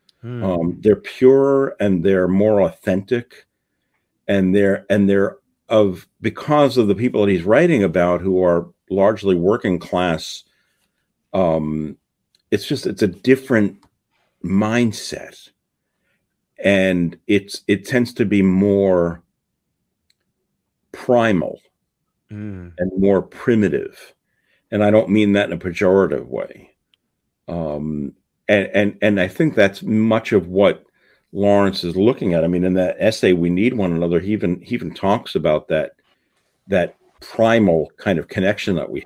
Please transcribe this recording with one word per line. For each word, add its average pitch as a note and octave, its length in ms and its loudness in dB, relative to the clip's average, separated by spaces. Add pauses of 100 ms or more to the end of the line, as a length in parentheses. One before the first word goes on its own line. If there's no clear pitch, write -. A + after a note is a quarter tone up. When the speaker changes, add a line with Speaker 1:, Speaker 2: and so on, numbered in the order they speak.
(200)
Speaker 1:
Hmm. A#2+ 220 -10
Speaker 2:
Um, F2 380 -2
they're G2+ 160 4
purer C3+ 800 2
and F#2+ 260 0
they're F#2 240 2
more G2+ 320 2
authentic, G2 840 -4 (800)
and F#2+ 260 2
they're, G2+ 360 2
and G2+ 180 2
they're G2 300 0 (300)
of, G2+ 380 0 (140)
because C#3 560 0
of A#2 100 4
the G2+ 80 2
people A2 300 0
that G2+ 80 2
he's F2 100 0
writing B2+ 400 2
about F2 380 0
who F#2 240 0
are F2 240 0 (220)
largely G2 440 2
working F#2 440 0
class, F2 680 -4 (880)
um, D#2 640 -2 (540)
it's G#2 160 -2
just, - 200 -6
it's - 160 -4
a G#2+ 60 2
different A2 680 0 (680)
mindset, G#2+ 1080 -4 (1120)
and F#2 640 0
it's, - 400 -2
it - 200 -2
tends B2 280 -2
to A#2+ 100 -2
be G2 180 2
more F#2+ 800 2 (1700)
primal A2+ 680 0 (720)
Speaker 1:
Mm. G2+ 480 -14
Speaker 2:
and F#2 180 -4
more F#2+ 260 4
primitive. - 920 -2 (560)
And G#2 140 0
I G#2 80 4
don't G#2+ 160 4
mean G#2 240 4
that G2+ 180 0
in - 20 -8
a E2+ 60 -6
pejorative F2+ 680 0
way. - 500 -12 (720)
Um, D2+ 680 -8 (320)
and, G2+ 260 0
and, G2+ 300 -2
and G#2 180 0
I F2+ 60 0
think D3+ 300 -2
that's G2 260 2
much A2 480 0
of F#2 160 2
what F2+ 380 0 (480)
Lawrence G2+ 500 0
is F2 140 -6
looking G#2+ 380 0
at. D#2+ 100 0
I - 20 0
mean, F2 160 0
in F#2 120 0
that F2+ 260 0
essay, G#2 320 2
We F2 180 0
Need G#2+ 240 0
One F#2+ 180 -2
Another, E2+ 280 -2
he G2 120 -6
even, F#2 280 -4
he - 160 -8
even F2+ 180 -10
talks G2+ 400 -4
about D2+ 340 -2
that, D#2 280 -4 (720)
that F2+ 260 -2 (260)
primal G#2+ 760 2
kind F#2 240 -2
of - 80 -12
connection G2 480 -2
that D2+ 140 -6
we C2 160 -10